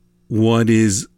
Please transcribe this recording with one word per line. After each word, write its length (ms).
what 420
is 380